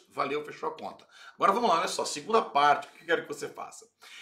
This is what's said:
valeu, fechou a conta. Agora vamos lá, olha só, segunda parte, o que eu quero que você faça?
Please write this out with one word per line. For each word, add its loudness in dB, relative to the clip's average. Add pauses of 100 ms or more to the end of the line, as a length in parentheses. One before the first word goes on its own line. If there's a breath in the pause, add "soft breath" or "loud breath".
valeu, -4
fechou -8
a -8
conta. -14 (260 loud breath)
Agora 4
vamos 2
lá, 4
olha 0
só, -2
segunda 0
parte, 4
o -20
que -20
eu -12
quero 2
que -14
você -10
faça? -16 (320 loud breath)